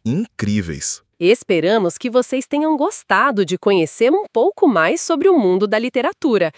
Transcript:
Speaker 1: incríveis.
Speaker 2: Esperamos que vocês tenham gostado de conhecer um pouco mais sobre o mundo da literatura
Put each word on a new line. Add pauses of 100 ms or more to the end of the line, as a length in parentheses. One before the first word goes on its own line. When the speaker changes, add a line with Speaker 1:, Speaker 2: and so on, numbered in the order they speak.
Speaker 1:
incríveis. (140)
Speaker 2:
Esperamos
que
vocês
tenham
gostado
de
conhecer
um
pouco
mais
sobre
o
mundo
da
literatura